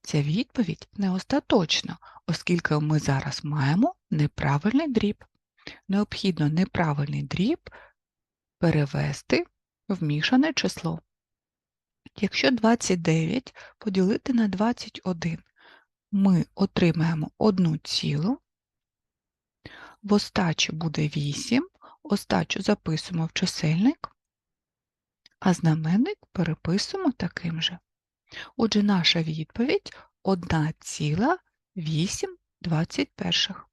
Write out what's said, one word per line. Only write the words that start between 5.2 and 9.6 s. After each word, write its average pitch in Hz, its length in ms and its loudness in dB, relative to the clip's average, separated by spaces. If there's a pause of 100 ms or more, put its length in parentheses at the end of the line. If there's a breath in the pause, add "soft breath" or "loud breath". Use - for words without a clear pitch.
Необхідно 190 600 0
неправильний 147 760 0
дріб 196 480 -2 (880 loud breath)
перевести 147 880 0 (420)